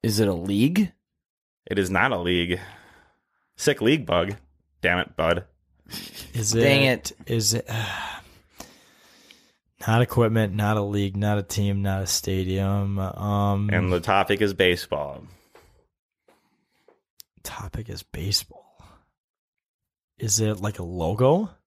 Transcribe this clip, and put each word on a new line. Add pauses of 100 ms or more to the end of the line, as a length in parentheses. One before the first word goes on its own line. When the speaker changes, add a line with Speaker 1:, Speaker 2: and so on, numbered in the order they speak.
Speaker 1:
is
it
a
league? (720)
Speaker 2:
It
is
not
a
league. (960)
Sick
league
bug. (460)
Damn
it,
bud. (880)
Speaker 3:
Is
Speaker 1:
Dang
Speaker 3:
it, (140)
Speaker 1:
it.
Speaker 3:
is
it,
<sighs>
not
equipment,
not
a
league,
not
a
team,
not
a
stadium.
Um,
Speaker 2:
And
the
topic
is
baseball. (2250)
Speaker 3:
topic
is
baseball. (1400)
Is
it,
like,
a
logo? (180)